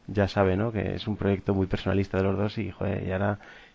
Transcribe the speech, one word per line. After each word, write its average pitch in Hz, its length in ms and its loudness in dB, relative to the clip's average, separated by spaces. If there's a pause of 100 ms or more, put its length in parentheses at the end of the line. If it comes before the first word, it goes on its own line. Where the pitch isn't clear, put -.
ya 98 200 2
sabe, 95 300 4
¿no? 110 140 0
Que 98 240 -2
es 90 120 -8
un 104 80 -2
proyecto 98 380 2
muy 95 140 2
personalista 98 500 0
de 95 60 2
los 95 140 0
dos 104 200 -2
y, 98 140 -4
joder, 98 360 -4
y 92 40 -4
ahora 101 280 -2 (360)